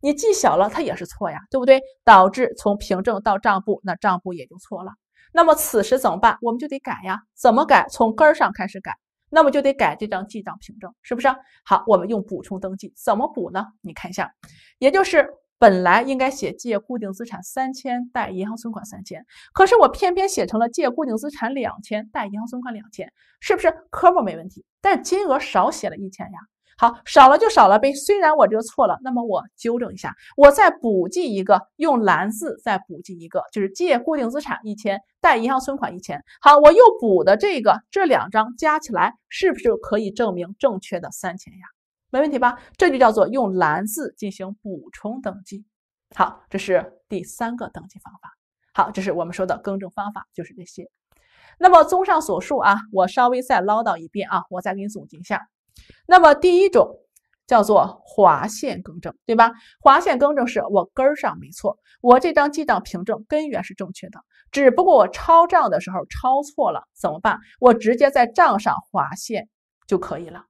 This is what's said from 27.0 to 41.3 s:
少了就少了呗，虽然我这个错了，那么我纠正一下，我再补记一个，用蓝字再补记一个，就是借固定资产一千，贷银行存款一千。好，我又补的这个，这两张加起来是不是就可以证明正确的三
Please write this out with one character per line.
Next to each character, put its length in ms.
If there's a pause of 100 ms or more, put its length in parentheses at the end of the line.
少 240
了 100
就 120
少 180
了 100
呗， 140
虽 280
然 180
我 100
这 80
个 80
错 240
了， 160
那 80
么 140
我 180 (140)
纠 220
正 140
一 40
下， 180 (220)
我 120
再 220
补 380
记 240
一 100
个， 160 (160)
用 240
蓝 320
字 320
再 140
补 240
记 180
一 80
个， 240
就 100
是 80
借 300
固 160
定 140
资 100
产 240
一 120
千， 260 (180)
贷 160
银 160
行 80
存 160
款 180
一 60
千。 240 (160)
好， 180
我 140
又 100 (200)
补 240
的 100
这 240
个， 220 (100)
这 140
两 240
张 260
加 240
起 140
来 200 (140)
是 240
不 60
是 80
就 100
可 240
以 100
证 240
明 240
正 220
确 220
的 100
三 240